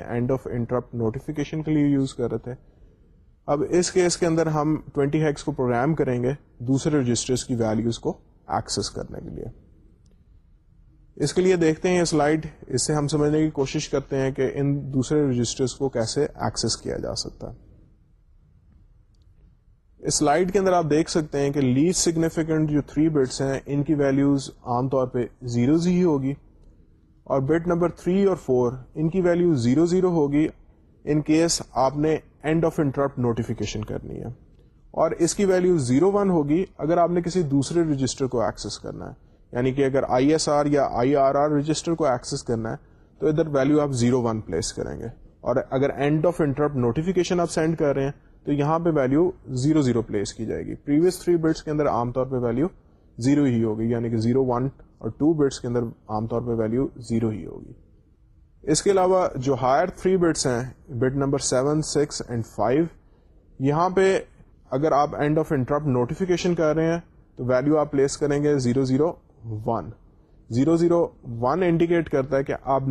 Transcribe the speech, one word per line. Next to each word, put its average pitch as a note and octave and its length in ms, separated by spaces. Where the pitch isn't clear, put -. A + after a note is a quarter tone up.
end B2 180
of - 180
interrupt A#2+ 500
notification D3 640
کے D#3 60
لیے D3 160
یوز C#3 260
کر A#2+ 180
رہے A2+ 80
تھے۔ A#2+ 140
اب C#3+ 220
اس F3 220
کیس F3+ 260
کے F3+ 80
اندر E3 240
ہم D3+ 260
ٹوئنٹی D3 300
ہیکس D3 200
کو - 80
پروگرام C3 440
کریں B2+ 280
گے C3 100
دوسرے C#3+ 320
رجسٹرز A#2+ 460
کی B2+ 100
ویلیوز A2+ 440
کو F3 180
ایکسس - 440
کرنے - 300
کے - 140
لیے۔ - 100
اس C#3+ 160
کے F3+ 80
لیے F#3 160
دیکھتے E3 320
ہیں F3+ 80
یہ F3 80
سلائیڈ، D#3 400
اس - 200
سے D#3 60
ہم D3 140
سمجھنے D3 320
کی D#3 120
کوشش C#3+ 380
کرتے C#3 280
ہیں C3+ 140
کہ C3+ 240
ان C#3+ 200
دوسرے D3 360
رجسٹرز B2 460
کو C3+ 140
کیسے B2 360
ایکسس - 520
کیا - 200
جا - 200
سکتا - 320
ہے۔ - 160
اس D3 140
سلائیڈ D#3+ 380
کے G3+ 60
اندر F#3+ 140
آپ F3 160
دیکھ D3+ 220
سکتے D3+ 280
ہیں C#3 140
کہ C#3+ 80
لیسٹ C#3 400
سگنیفیکنٹ D#3+ 720
جو D3 160
تھری D#3 220
بٹس C#3 320
ہیں، C3+ 240
ان C#3+ 180
کی D#3+ 120
ویلیوز C#3 540
عام B2 240
طور C3 180
پہ B2 180
زیروز D3 340
ہی F3+ 160
ہوگی، C#3 300
اور C#3 220
بٹ E3 180
نمبر E3+ 220
تھری F#3+ 220
اور F#3+ 120
فور، B2 260
ان D#3+ 140
کی F#3 120
ویلیو F3 320
زیرو C#3 220
زیرو F3+ 260
ہوگی D3+ 360
in D3+ 180
case D#3+ 380
آپ C3+ 180
نے D#3 120
end E3 180
of D#3+ 120
interrupt C#3 460
notification A2 600
کرنی - 320
ہے، - 100
اور D#3+ 260
اس E3 160
کی G3+ 100
ویلیو F3+ 340
زیرو C#3 320
ون G3+ 180
ہوگی D#3+ 340
اگر D#3+ 200
آپ E3+ 140
نے F3 100
کسی F3+ 200
دوسرے C#3+ 320
رجسٹر C3+ 440
کو A#2+ 140
ایکسس G#2+ 380
کرنا G2+ 260
ہے، F#2+ 80
یعنی B2+ 200
کہ C#3 120
اگر C3 240
آئی C3+ 220
ایس D#3+ 180
آر D3 160
یا C#3+ 280
آئی C3 220
آر C#3 200
آر C#3+ 140
رجسٹر D3+ 460
کو D#3 100
ایکسس C3+ 380
کرنا A2+ 280
ہے C#3 40
تو D3+ 60
ادھر D#3 280
ویلیو C#3+ 260
آپ C#3+ 100
زیرو B2 200
ون A2 200
پلیس - 320
کریں C#2+ 260
گے، - 80
اور B2 140
اگر C3+ 260
end D3+ 260
of E3 140
interrupt C#3+ 400
notification F3 540
آپ E3+ 120
سینڈ D#3+ 260
کر C#3+ 180
رہے C#3 80
ہیں C#3 80
تو D3 80
یہاں D3 260
پہ E3+ 160
ویلیو C#3+ 340
زیرو D#3 180
زیرو A#2+ 200
پلیس G#2 320
کی A2 120
جائے E2+ 200
گی۔ G#2 100
پریویس E3 340
تھری F3 180
بٹس D#3+ 260
کے D#3 80
اندر D3 180
عام A#2 220
طور B2+ 140
پہ B2+ 200
ویلیو B2 220
زیرو C#3+ 280
ہی A#2 180
ہوگی، A2 280
یعنی A#2 180
کہ A#2 80
زیرو، A#2+ 280
ون B2 240
اور - 200
ٹو D#3 160
بٹس C#3+ 260
کے B2+ 80
اندر A#2+ 160
عام A2 200
طور A#2 140
پہ A#2 200
ویلیو A#2 260
زیرو A2+ 200
ہی F#2+ 160
ہوگی۔ - 280
اس - 200
کے G3+ 80
علاوہ F#3 440
جو C3 260
ہائر C3+ 340
تھری F#3 220
بٹس E3 300
ہیں، A#2+ 140
بٹ C3 160
نمبر C#3 260
سیون، C#3+ 420
سکس - 380
and A#2 100
فائیو، B2+ 280
یہاں D3 300
پہ F#3+ 180
اگر C#3+ 220
آپ D3 220
end D3 240
of D#3+ 180
interrupt D3 300
notification F3 600
کر D3+ 180
رہے E3 160
ہیں E3+ 80
تو C3 80
ویلیو C3+ 320
آپ D3 140
پلیس C#3 260
کریں D3 260
گے D3 160
زیرو B2 260
زیرو C3+ 260
ون۔ A2+ 240
زیرو C#3 280
زیرو E3+ 300
ون D3 220
انڈیکیٹ E3+ 460
کرتا C3+ 280
ہے C#3 60
کہ C#3+ 120
آپ C3+ 260